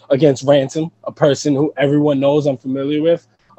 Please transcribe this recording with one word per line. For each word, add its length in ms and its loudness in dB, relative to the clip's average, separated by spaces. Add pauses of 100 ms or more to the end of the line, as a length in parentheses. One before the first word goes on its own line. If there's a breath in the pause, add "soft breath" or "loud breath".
against 340 2
Ransom, 480 0 (140)
a 60 -10
person 440 0
who 220 -2
everyone 420 0
knows 280 0
I'm 100 -2
familiar 440 -6
with, 240 0 (340)